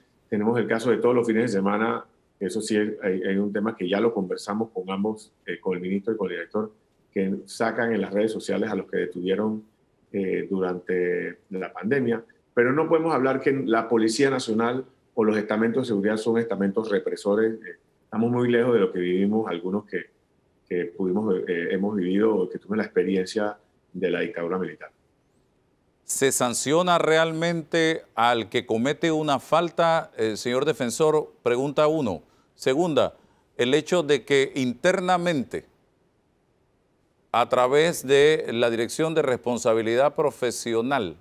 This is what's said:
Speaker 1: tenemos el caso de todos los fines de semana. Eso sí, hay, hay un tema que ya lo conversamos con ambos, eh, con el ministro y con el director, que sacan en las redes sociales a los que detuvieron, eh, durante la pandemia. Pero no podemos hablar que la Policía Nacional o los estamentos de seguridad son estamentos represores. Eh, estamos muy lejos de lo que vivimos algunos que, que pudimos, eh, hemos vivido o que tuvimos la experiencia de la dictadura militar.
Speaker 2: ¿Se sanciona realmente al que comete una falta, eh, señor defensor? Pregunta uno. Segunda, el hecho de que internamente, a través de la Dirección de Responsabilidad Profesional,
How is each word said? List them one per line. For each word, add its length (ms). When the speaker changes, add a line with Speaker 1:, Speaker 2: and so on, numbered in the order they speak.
Speaker 1:
tenemos 300
el 80
caso 240
de 80
todos 160
los 120
fines 180
de 40
semana. 560
Eso 220
sí, 160
hay, 460
hay 140
un 140
tema 240
que 140
ya 100
lo 140
conversamos 640
con 160
ambos, 420
eh, 120
con 160
el 60
ministro 320
y 60
con 100
el 80
director, 340
que 200
sacan 480
en 80
las 100
redes 180
sociales 380
a 60
los 160
que 80
detuvieron, 680
eh, 380
durante 880
la 240
pandemia. 500
Pero 220
no 160
podemos 240
hablar 260
que 120
la 360
Policía 400
Nacional 560
o 100
los 140
estamentos 460
de 20
seguridad 320
son 180
estamentos 540
represores. 640
Eh, 240
estamos 260
muy 200
lejos 240
de 60
lo 120
que 60
vivimos 500
algunos 380
que, 240
que 160
pudimos, 500
eh, 220
hemos 260
vivido 400
o 140
que 80
tuvimos 200
la 60
experiencia 720
de 160
la 100
dictadura 380
militar. 320
Speaker 2:
¿Se 260
sanciona 680
realmente 1040
al 360
que 160
comete 440
una 300
falta, 800
eh, 180
señor 300
defensor? 680
Pregunta 460
uno. 340
Segunda, 600
el 180
hecho 280
de 220
que 300
internamente, 1120
a 160
través 580
de 460
la 180
Dirección 440
de 80
Responsabilidad 920
Profesional, 1080